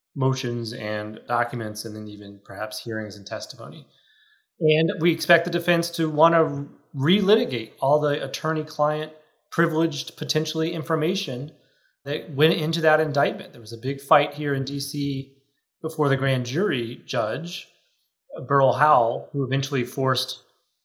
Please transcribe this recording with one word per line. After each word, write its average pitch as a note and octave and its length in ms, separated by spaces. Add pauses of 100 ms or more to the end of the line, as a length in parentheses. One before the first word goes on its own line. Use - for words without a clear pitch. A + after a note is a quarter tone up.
(160)
motions A#2+ 580
and G#2+ 540
documents A#2 580
and A2 100
then G#2+ 120
even G2+ 380
perhaps G#2 340
hearings A2 360
and G2+ 100
testimony. - 640 (720)
And D#3 400
we E3+ 120
expect E3 340
the F3+ 40
defense E3+ 400
to D#3+ 180
wanna D3+ 600 (280)
relitigate D#3+ 840
all C#3+ 200
the D3 240
attorney-client D3+ 880 (380)
privileged, D#3 680
potentially, D#3+ 540
information D3+ 800 (540)
that D3 280
went D#3 200
into E3 280
that D#3 180
indictment. D#3 540
There B2 80
was A2 120
a A2+ 40
big C3+ 240
fight D3 320
here D3 200
in C3+ 120
D C#3+ 140
C C#3 580 (440)
before D3+ 280
the C3+ 80
grand C3 280
jury C3 600
judge, B2+ 600 (800)
Beryl C3+ 260
Howell, B2 580
who C#3 140
eventually C3+ 400
forced - 580 (420)